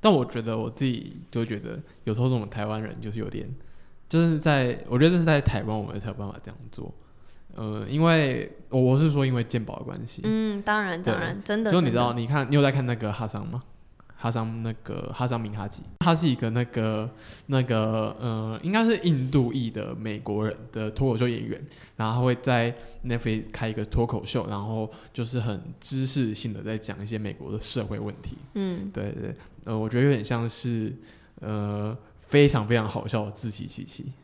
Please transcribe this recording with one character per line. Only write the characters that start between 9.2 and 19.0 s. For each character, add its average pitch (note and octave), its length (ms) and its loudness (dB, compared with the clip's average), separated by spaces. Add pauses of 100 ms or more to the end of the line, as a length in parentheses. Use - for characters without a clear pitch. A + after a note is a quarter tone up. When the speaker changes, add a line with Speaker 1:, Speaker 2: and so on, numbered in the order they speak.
Speaker 1:
因 B2+ 100 2
为 A#2+ 80 2
健 A2+ 220 0
保 - 140 -8
的 - 60 -8
关 F#2 220 -8
系。 - 180 -12
Speaker 2:
嗯， G#3+ 360 0
当 G#3 220 0
然， F3+ 200 -2
Speaker 1:
对。 F#3+ 100 0
Speaker 2:
当 F3 80 0
然， F#3 220 -4
真 G#3+ 220 0
的， G#3 80 4
Speaker 1:
就 F3+ 80 6
你 C#3+ 100 2
知 A#2 60 2
道， B2 120 4
Speaker 2:
真 A#2+ 80 -2
的。 A#2+ 40 -2
Speaker 1:
你 A2+ 60 -2
看， C#3 240 2
你 D3 40 4
有 D3 60 8
在 C#3 100 8
看 C3 140 2
那 A#2+ 100 0
个 A2 160 -2
哈 A2 160 -4
桑 G#2+ 220 -6
吗？ A#2+ 140 -6 (520)
哈 - 160 -2
桑 A2+ 320 -2
那 A2+ 100 -4 (100)
个， - 320 -8
哈 B2 120 -2
桑 A#2+ 140 0
明 G#2+ 120 -6
哈 G#2 140 -6
吉， - 160 -10 (180)
他 E3 140 6
是 D#3+ 140 4
一 B2+ 60 4
个 A#2 160 -2
那 B2 140 2
个， A2 440 -2 (380)
那 C3+ 160 2
个， A2 580 2
呃， A2 420 -4
应 F3 80 -2
该 A3 140 4
是 A3+ 140 4
印 C3+ 320 2